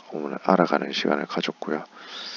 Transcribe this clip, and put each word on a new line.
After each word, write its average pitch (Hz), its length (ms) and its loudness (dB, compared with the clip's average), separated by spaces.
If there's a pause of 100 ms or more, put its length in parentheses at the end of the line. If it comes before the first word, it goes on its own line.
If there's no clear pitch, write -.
(120)
오늘 71 300 -2
알아가는 76 500 4
시간을 73 340 2
가졌고요. - 580 -2 (520)